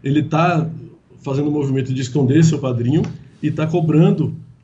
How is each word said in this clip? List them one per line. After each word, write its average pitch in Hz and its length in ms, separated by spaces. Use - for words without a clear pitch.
Ele 139 200
tá 160 460
fazendo 139 260
o 147 40
movimento 135 400
de 127 80
esconder 139 420
seu 160 160
padrinho 127 440
e 151 80
tá 156 160
cobrando 156 680